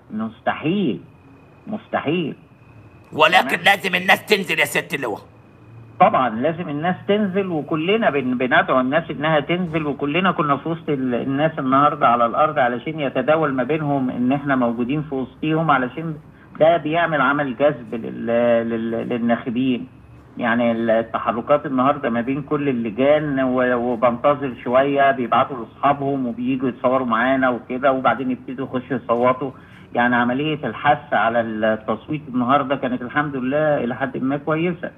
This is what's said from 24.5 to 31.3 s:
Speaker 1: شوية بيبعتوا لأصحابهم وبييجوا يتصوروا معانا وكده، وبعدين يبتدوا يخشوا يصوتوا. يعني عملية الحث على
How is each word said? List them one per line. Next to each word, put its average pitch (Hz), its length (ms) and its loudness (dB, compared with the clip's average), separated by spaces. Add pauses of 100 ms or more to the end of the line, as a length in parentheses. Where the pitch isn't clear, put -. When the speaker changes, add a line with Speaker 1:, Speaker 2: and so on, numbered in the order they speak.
Speaker 1:
شوية 139 460 4
بيبعتوا 127 540 0
لأصحابهم 139 600 -2
وبييجوا 123 420 -2
يتصوروا 127 380 0
معانا 127 420 2
وكده، 127 440 0
وبعدين 127 380 0
يبتدوا 127 360 -8
يخشوا 127 380 -4
يصوتوا. 127 460 2 (440)
يعني 120 220 2
عملية 135 480 0
الحث 143 480 0
على 117 280 2